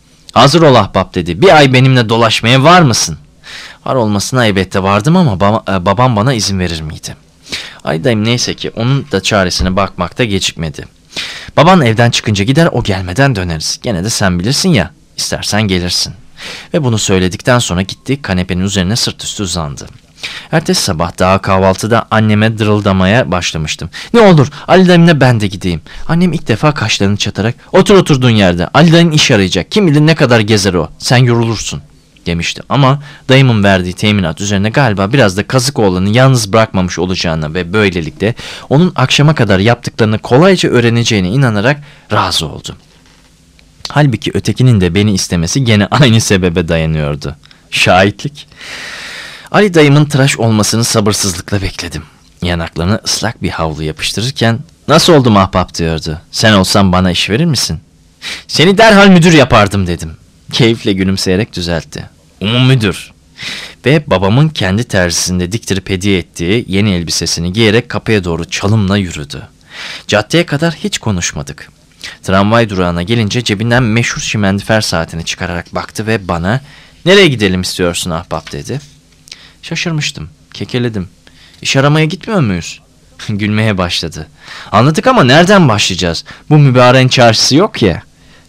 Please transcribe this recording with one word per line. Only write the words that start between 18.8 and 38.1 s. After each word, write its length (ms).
sırt 280
üstü 180
uzandı. 440
Ertesi 300
sabah 360
daha 240
kahvaltıda 680
anneme 480
dırıldamaya 720
başlamıştım. 600
"Ne 60
olur 280
Ali 200
dayımla 320
ben 200
de 60
gideyim." 340
Annem 240
ilk 160
defa 260
kaşlarını 420
çatarak, 380
"Otur 220
oturduğun 360
yerde, 440
Ali 180
dayın 180
iş 200
arayacak, 400
kim 160
bilir 140
ne 140
kadar 260
gezer 340
o, 240
sen 180
yorulursun." 640
demişti. 420
Ama 340
dayımın 360
verdiği 280
teminat 480
üzerine 300
galiba 420
biraz 240
da 100
Kazıkoğlan'ı 640
yalnız 440
bırakmamış 460
olacağına 560
ve 180
böylelikle 640